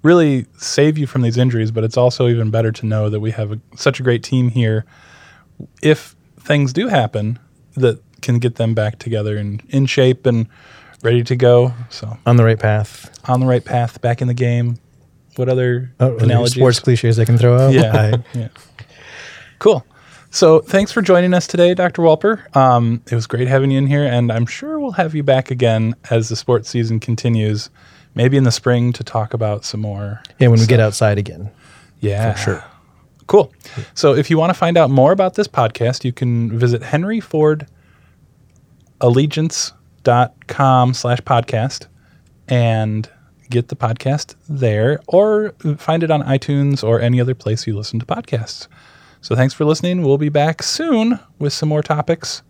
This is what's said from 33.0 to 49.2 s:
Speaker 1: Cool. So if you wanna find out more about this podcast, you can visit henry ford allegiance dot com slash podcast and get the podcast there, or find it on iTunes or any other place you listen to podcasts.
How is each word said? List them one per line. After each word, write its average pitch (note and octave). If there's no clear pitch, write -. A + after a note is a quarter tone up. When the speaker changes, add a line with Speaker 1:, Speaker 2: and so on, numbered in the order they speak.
Speaker 1:
Cool. F#3+
So C#3+
if D3+
you D#3+
wanna D#3+
find E3+
out D3+
more C3+
about F#3+
this G#3
podcast, A#2
you B2
can A#2
visit A#2+
henry F#3+
ford D3+
allegiance C#3+
dot B2
com B2+
slash B2
podcast A#2+
and A2
get A#2+
the -
podcast B2+
there, C3
or G#3
find E3
it D#3+
on D3+
iTunes C#3
or A2+
any A#2+
other B2+
place -
you G#2+
listen G#2+
to -
podcasts. -